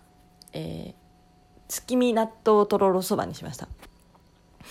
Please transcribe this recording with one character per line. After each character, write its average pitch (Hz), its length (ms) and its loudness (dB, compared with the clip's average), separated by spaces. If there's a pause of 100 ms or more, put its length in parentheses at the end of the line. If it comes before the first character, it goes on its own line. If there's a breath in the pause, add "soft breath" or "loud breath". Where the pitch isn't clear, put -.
(520)
え 151 60 -10
ー、 160 360 -12 (760)
月 - 280 -8
見 247 160 2
納 220 160 2 (160)
豆 208 220 6
と 208 100 0
ろ 196 140 4
ろ 185 120 2
そ 202 140 -2
ば - 80 -2
に - 120 -10
し - 80 -14
ま - 80 -12
し - 40 -14
た。 - 120 -16 (1000 loud breath)